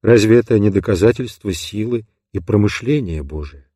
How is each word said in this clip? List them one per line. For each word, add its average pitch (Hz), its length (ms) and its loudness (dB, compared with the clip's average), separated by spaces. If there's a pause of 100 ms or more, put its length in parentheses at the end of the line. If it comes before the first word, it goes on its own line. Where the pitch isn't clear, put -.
Разве 110 360 4
это 120 220 2
не 104 100 2
доказательство 104 840 -2
силы 110 540 -8 (240)
и 98 80 -8
промышления 104 840 -2
Божия? 73 520 -14